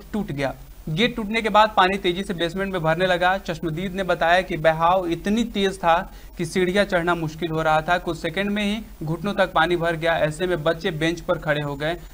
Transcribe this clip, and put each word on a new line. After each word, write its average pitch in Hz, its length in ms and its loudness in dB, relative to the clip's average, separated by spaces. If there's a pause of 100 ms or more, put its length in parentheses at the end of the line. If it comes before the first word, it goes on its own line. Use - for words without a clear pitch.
(140)
टूट 202 180 -4
गया। 135 240 -4 (340)
गेट 226 260 0
टूटने 220 260 -4
के 220 80 0
बाद 214 280 6
पानी 196 200 4
तेजी 190 260 -2
से 202 100 -6
basement 175 400 -2
में 180 80 -2
भरने 160 240 2
लगा। 180 320 2
चश्मदीद 175 560 -4
ने 190 100 -2
बताया 175 380 4
कि 180 160 -4
बहाव 165 500 4
इतनी 202 360 0
तेज 196 340 -2
था 170 340 2 (260)
कि 170 80 -2
सीढ़ियां 185 400 2
चढ़ना 175 300 2
मुश्किल 160 360 -4
हो 160 100 0
रहा 156 200 4
था। 175 160 2
कुछ 175 200 -4
second 170 320 -4
में 202 260 0
ही 214 300 -10
घुटनों 170 280 -2
तक 190 200 2
पानी 170 220 2
भर 170 200 0
गया। 165 220 0
ऐसे 156 300 0
में 170 160 -2
बच्चे 165 280 0
bench 165 300 -2
पर 175 160 -2
खड़े 151 240 -2
हो 147 140 -4
गए। 156 220 -4 (160)